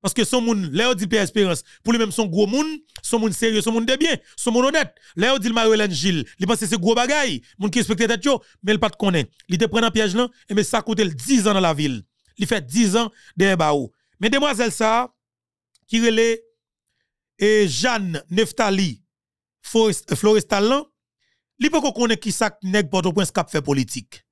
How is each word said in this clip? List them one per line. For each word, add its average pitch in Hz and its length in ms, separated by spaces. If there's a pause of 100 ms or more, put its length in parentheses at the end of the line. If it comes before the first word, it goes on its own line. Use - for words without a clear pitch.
Parce 196 120
que 226 120
son 247 160
moun, 208 320
Léo 240 220
dit 190 120
Pierre 208 160
Espérance, 185 400 (180)
pour 233 120
lui-même 226 180
son 226 140
gros 196 200
moun, 269 220 (340)
son - 180
moun 220 120
sérieux, 220 300
son 226 100
moun 226 140
de 262 100
bien, 302 220 (180)
son - 160
moun 247 140
honnête. 294 280 (220)
Léo 247 240
dit 214 100
Marie-Hélène 220 440
Gilles, 160 320 (140)
il 190 60
pense 220 140
que 220 80
c'est 196 100
gros 190 160
bagaille, 247 480 (160)
moun 196 140
qui 247 80
respecte 208 260
tête 233 200
yo, 277 180 (200)
mais 208 100
il 202 80
pas 214 80
de - 80
connaît. 175 340 (160)
Il 180 100
te 160 60
prend 226 180
en 233 100
piège 214 220
là, 240 140 (220)
et 208 60
mais 208 100
ça 220 160
coûte 214 180
dix 190 480
ans 208 60
dans 190 80
la 165 120
ville. 139 300 (320)
Il - 100
fait 185 200
dix 196 320
ans 226 160 (240)
derrière 196 180
ba 156 180
ou. 135 200 (260)
Mais 214 100
demoiselle 254 440
ça, 226 400 (760)
qui 226 180
relait, 226 380 (960)
et 208 300
Jeanne 175 600
Neftali 196 760 (560)
Forest-, - 540
Florestal 208 500
là, 277 180 (760)
li 285 100
peut 311 100
qu'on 269 140
connaît 226 240
qui 214 160
ça 208 280
nèg 190 280
Port-au-Prince 185 420
qui - 80
a 165 60
fait 156 160
politique. 131 720